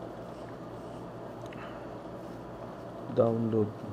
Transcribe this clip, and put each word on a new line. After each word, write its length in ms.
download. 560